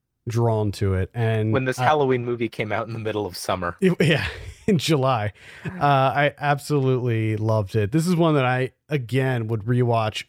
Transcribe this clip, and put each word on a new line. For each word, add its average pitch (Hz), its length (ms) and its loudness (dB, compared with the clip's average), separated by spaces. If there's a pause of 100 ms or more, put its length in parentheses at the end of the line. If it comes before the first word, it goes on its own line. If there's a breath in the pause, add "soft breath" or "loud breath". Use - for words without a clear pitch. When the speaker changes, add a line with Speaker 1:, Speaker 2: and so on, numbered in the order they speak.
(260)
Speaker 1:
drawn 110 460 0
to 98 220 0
it. 92 180 -2
And 110 400 0
Speaker 2:
When 131 140 0
this 127 120 -2
Speaker 1:
I 127 60 0
Speaker 2:
Halloween 131 400 2
movie 120 240 -2
came 107 240 -6
out 110 140 -2
in 117 80 -10
the 113 40 -6
middle 107 280 -4
of 90 100 -10
summer. 90 460 -4
Speaker 1:
It, 185 180 4
yeah, 165 260 2 (200)
<laughs> - 200 -14
in 196 120 4
July. 131 560 0 (320 loud breath)
Uh, 175 180 -6
I 139 540 2
absolutely 131 1000 0
loved 107 400 0
it. 104 160 0
This 160 140 0
is 180 100 2
one 160 180 4
that 131 120 2
I, 127 260 -2 (160)
again, 127 600 0
would 110 160 -4
rewatch 117 640 0